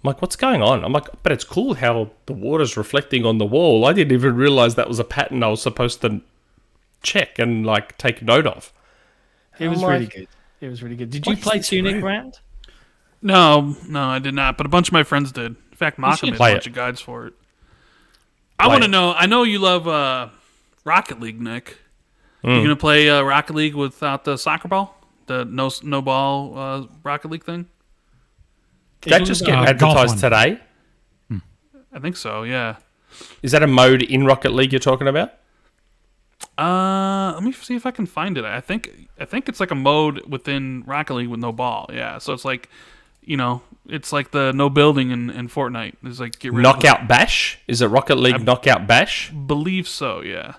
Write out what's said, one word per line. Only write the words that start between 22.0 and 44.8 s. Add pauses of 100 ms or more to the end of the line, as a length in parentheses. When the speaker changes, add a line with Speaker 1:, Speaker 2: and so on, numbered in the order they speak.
Speaker 1:
Mm.
Speaker 3:
You
gonna
play,
uh,
Rocket
League
without
the
soccer
ball? (300)
The
no
s-,
no
ball,
uh, (200)
Rocket
League
thing? (1400)
Speaker 1:
Did
that
Speaker 2:
Isn't
Speaker 1:
just
Speaker 2:
it
Speaker 1:
get
Speaker 4:
Uh,
golf
Speaker 1:
advertised
Speaker 4:
one.
Speaker 1:
today? (680)
Speaker 4:
Hmm. (560)
Speaker 3:
I
think
so.
Yeah. (640)
Speaker 1:
Is
that
a
mode
in
Rocket
League
you're
talking
about? (1300)
Speaker 3:
Uh,
let
me
see
if
I
can
find
it.
I
think, (100)
I
think
it's,
like,
a
mode
within
Rocket
League
with
no
ball.
Yeah.
So
it's
like, (520)
you
know, (260)
it's
like
the
no
building